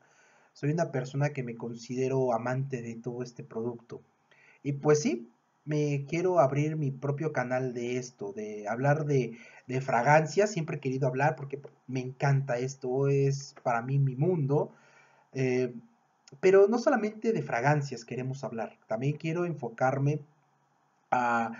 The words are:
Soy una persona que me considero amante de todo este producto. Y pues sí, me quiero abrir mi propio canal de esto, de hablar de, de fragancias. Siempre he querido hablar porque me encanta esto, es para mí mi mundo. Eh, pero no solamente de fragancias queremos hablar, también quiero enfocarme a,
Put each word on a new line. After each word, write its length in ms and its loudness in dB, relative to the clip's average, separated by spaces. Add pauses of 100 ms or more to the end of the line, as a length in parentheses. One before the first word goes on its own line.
(540)
Soy 160 -2
una 220 0
persona 420 -2
que 80 -4
me 160 -8
considero 720 -2
amante 480 -2
de 140 -8
todo 280 -8
este 220 -12
producto. 560 -8 (640)
Y 100 -4
pues 300 4
sí, 280 -2 (360)
me 420 0
quiero 320 4
abrir 360 2
mi 140 0
propio 440 -4
canal 400 0
de 240 -2
esto, 340 -8
de 340 -8
hablar 380 2
de, 320 0 (300)
de 160 -4
fragancias. 680 4
Siempre 280 -4
he 20 -10
querido 260 -2
hablar 300 0
porque 240 -12 (260)
me 140 -4
encanta 560 0
esto, 520 -2
es 540 0
para 200 0
mí 160 0
mi 180 2
mundo. 560 2 (640)
Eh, 400 0 (680)
pero 280 8
no 100 2
solamente 560 0
de 80 -2
fragancias 640 0
queremos 380 -6
hablar, 420 -8
también 320 -2
quiero 260 -2
enfocarme 760 0 (880)
a, 500 2